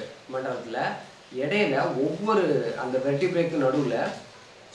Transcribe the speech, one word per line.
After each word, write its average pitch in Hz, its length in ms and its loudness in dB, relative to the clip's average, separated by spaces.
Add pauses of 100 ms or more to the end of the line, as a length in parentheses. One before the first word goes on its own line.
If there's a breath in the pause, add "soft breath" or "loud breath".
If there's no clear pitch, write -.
(360)
மண்டலத்துல 127 440 -6 (580)
இடையில 156 440 2
ஒவ்வொரு 165 1000 2
அந்த 127 160 -2
வெர்டிப்ரேக்கு 160 640 2
நடுவுல 131 440 2 (680)